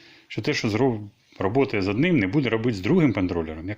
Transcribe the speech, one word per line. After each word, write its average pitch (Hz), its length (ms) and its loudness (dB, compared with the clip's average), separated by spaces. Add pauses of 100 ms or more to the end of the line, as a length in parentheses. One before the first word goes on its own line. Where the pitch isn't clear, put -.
(280)
що - 140 -8
те, 143 120 0
що 131 160 -2
зроб-, 110 400 0 (300)
роботає 107 440 0
з 92 40 0
одним, 139 320 2
не 95 80 0
буде 120 220 0
робити 113 280 -2
з 92 40 -8
другим 139 320 4
контролером. 85 560 -2
Я, 104 80 -6